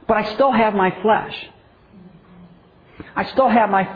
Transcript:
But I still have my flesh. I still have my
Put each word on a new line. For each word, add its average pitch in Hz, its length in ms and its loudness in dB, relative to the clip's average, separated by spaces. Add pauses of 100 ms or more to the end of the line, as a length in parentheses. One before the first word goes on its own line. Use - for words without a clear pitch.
But 226 80 2
I 214 180 -4
still 269 160 2
have 220 240 2
my 190 160 2 (100)
flesh. - 460 -2 (1700)
I 196 120 -4
still 262 220 0
have 220 220 2
my 196 140 2 (120)